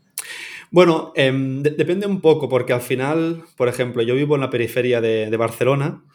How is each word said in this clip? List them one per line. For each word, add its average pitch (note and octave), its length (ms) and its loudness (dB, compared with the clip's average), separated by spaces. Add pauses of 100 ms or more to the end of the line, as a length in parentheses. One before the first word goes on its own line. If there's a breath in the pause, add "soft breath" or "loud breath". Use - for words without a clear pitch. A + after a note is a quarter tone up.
(680 loud breath)
Bueno, E3+ 460 4
em, C3+ 460 0
de-, D3 80 2
depende F3 380 -2
un G3 120 -2
poco, D3+ 300 2
porque B2+ 240 0
al A#2+ 80 0
final, D#3+ 640 -2 (120)
por B2 120 0
ejemplo, A#2+ 340 -2
yo A#2+ 140 0
vivo D3 200 2
en C#3 60 0
la C3 80 -4
periferia A#2+ 520 0
de, A2 280 0
de A2 80 -2
Barcelona B2+ 640 0 (120)